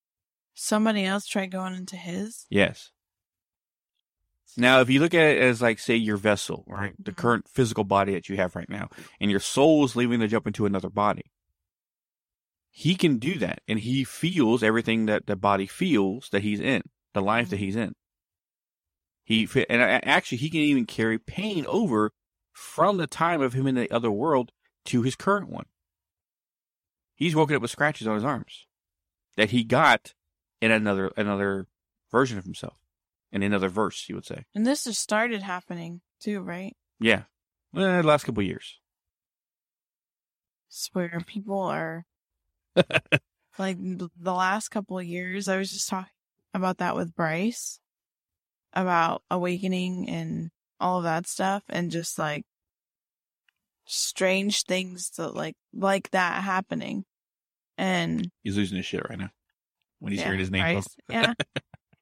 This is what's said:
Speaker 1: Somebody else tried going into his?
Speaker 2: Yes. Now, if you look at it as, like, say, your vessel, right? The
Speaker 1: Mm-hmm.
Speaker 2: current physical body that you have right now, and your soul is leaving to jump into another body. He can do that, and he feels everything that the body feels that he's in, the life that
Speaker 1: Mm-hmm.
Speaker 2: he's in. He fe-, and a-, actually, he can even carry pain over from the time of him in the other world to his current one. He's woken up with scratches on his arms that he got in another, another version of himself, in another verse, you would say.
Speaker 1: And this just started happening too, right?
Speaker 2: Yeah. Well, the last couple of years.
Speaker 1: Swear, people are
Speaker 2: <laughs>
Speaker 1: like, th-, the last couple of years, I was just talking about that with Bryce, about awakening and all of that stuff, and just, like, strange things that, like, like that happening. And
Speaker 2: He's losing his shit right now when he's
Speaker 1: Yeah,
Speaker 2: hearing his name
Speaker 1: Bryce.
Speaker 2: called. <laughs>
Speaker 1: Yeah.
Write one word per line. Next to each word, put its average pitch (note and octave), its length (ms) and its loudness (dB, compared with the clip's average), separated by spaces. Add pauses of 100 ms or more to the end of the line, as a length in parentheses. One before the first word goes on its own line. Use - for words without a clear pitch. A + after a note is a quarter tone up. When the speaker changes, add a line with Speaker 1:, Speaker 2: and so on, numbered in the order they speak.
(540)
Speaker 1:
Somebody G#3+ 500 0
else G3 220 -2
tried F#3+ 240 -4
going F#3 240 -6
into F#3 220 -12
his? F3+ 520 -10
Speaker 2:
Yes. - 440 0 (1600)
Now, B2+ 240 8
if A#2+ 80 6
you C3+ 120 6
look E3 140 2
at D#3 220 8
it - 60 4
as, B2 180 4
like, A#2 200 2
say, A#2 160 2
your G#2+ 200 2
vessel, G2+ 520 0
right? G2+ 280 -8
The F#3+ 140 -12
Speaker 1:
Mm-hmm. F#2 100 -10
Speaker 2:
current A#2+ 280 2
physical A2+ 340 2
body G2 320 4
that F2 140 -6
you G2 80 -4
have F#2 180 0
right E2+ 140 -10
now, G#2 200 -8 (320)
and G2 100 2
your G2 100 2
soul D3 440 6
is A#2+ 120 0
leaving A#2+ 240 2
to A2 80 2
jump A2 180 0
into A2 200 -2
another F#2+ 240 -2
body. G2 340 0 (1500)
He D#3+ 240 2
can D#3 240 4
do D3 200 -4
that, F#2 280 -4
and G#2+ 140 -2
he B2+ 240 0
feels B2 580 2
everything A2 440 4
that G#2+ 200 0
the G#2 80 -2
body G2 320 2
feels A2+ 640 0
that G2+ 120 0
he's G#2 180 -2
in, A2+ 220 0 (320)
the G#2 80 -2
life G2+ 280 0
that G2+ 60 -4
Speaker 1:
Mm-hmm. G2 80 -4
Speaker 2:
he's F#2+ 120 -4
in. A2+ 180 -4 (1300)
He - 220 2
fe-, - 220 0
and A#2+ 140 4
a-, A#2 260 2
actually, D3 300 2
he D3+ 120 -4
can D#3+ 100 -2
even C#3+ 260 4
carry A2+ 320 0
pain F#3+ 480 -6
over A#2+ 460 2 (400)
from F#3 460 0
the D#3+ 100 -2
time E3 320 0
of B2+ 140 0
him C3 120 0
in C3+ 80 2
the A#2+ 160 0
other A#2 220 0
world B2+ 400 0 (320)
to B2 180 2
his B2+ 140 0
current G3 320 -2
one. - 180 -12 (1500)
He's E3 180 0
woken D3+ 220 4
up G#2+ 60 0
with A#2+ 100 -4
scratches D3 340 -2
on A2 100 0
his G#2+ 80 -2
arms - 420 -6 (720)
that G#2+ 140 4
he A#2+ 140 2
got B2 500 4 (460)
in A2+ 100 4
another, G2+ 460 2
another G2 500 -2 (440)
version A#2+ 280 2
of F#2 60 -12
himself, - 320 -14 (540)
in G2+ 140 -2
another G2 240 2
verse, F#2+ 400 -4
you F#2+ 80 -10
would F#2+ 100 -14
say. - 180 -14 (100)
Speaker 1:
And G#3+ 120 0
this C#4+ 180 0
just A3 160 -6
started A3 420 -2
happening F3 580 -10 (200)
too, G#3 200 -6
right? F#3 360 -12 (220)
Speaker 2:
Yeah. - 240 2 (500)
Well, F#3 300 2
the D#3+ 40 2
last D3 180 4
couple A2+ 180 -4
of G2 60 0
years. - 320 -12 (1900)
Speaker 1:
Swear, E3+ 580 -6
people G3 340 -8
are E3 440 -6 (680)
Speaker 2:
<laughs> - 20 -2 (840)
Speaker 1:
like, F#3+ 200 -4
th-, F#3 320 -6 (100)
the F3+ 140 -4
last F#3 360 -2
couple G3 280 -8
of F#3 60 -8
years, F3+ 440 -8
I F#3+ 80 0
was F#3+ 140 -4
just - 180 -6
talking F#3+ 220 -6 (420)
about F#3 260 -2
that F3+ 180 -2
with E3+ 180 -6
Bryce, F3 640 -4 (960)
about F3 580 0
awakening F#3 800 -2
and E3 420 -6 (300)
all F3+ 180 0
of E3+ 60 -4
that E3 240 -2
stuff, G3 400 -2
and F3 240 -4
just, E3+ 260 -6
like, D3+ 260 -6 (1400)
strange F#3+ 760 0
things F#3 540 -4
that, E3 160 -6
like, D#3 220 -8 (180)
like G3 360 0
that F3+ 320 0
happening. F#3+ 640 -6 (720)
And F3 540 -2 (120)
Speaker 2:
He's G2 140 -2
losing G2+ 200 0
his F#2 100 -6
shit - 220 -6
right F#2 100 -10
now F#2+ 120 -8 (680)
when - 140 -8
he's G2 80 -4
Speaker 1:
Yeah, - 60 -4
Speaker 2:
hearing F#2+ 140 0
his F#2 100 -2
name F#2 120 0
Speaker 1:
Bryce. E3 120 2
Speaker 2:
called. G3 120 -4 (140)
<laughs> - 100 -20
Speaker 1:
Yeah. A#3 240 0 (680)